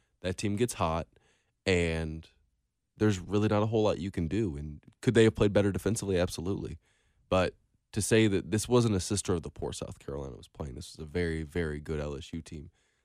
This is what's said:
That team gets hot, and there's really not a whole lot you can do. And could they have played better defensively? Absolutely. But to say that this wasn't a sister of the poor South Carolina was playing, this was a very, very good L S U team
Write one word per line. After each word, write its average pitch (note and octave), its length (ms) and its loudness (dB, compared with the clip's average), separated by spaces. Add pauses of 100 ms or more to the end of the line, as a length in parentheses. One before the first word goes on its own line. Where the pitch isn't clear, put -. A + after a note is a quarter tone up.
(220)
That F2+ 160 -4
team G#2 180 -2
gets A#2+ 180 -2
hot, E2 340 -2 (580)
and E2 600 0 (720)
there's G#2+ 200 4
really G#2 300 0
not G#2 140 4
a G#2+ 40 2
whole A2 160 2
lot G#2 160 2
you F#2+ 120 -6
can F2 160 -2
do. F#2 300 -2
And D2+ 240 -10 (220)
could B2 100 4
they A2+ 120 8
have A2 100 6
played G#2 180 4
better G2+ 180 4
defensively? G2 480 -2
Absolutely. F#2 600 -4 (500)
But F#2 240 2 (400)
to G#2+ 80 -2
say A2 260 4
that F#2+ 240 0
this G#2+ 200 -2
wasn't A#2 240 4
a F2+ 60 2
sister G2 340 -2
of D#2 80 -2
the - 80 -12
poor - 240 -8
South - 240 -10
Carolina C#2 360 -10
was - 140 -20
playing, C2+ 280 -12
this - 200 -16
was D#2+ 80 -14
a - 20 -12
very, D#2+ 360 -2
very D2+ 360 -4
good D2+ 220 -6
L D2 160 -6
S - 160 -14
U E2 80 -8
team D#2+ 300 -14 (340)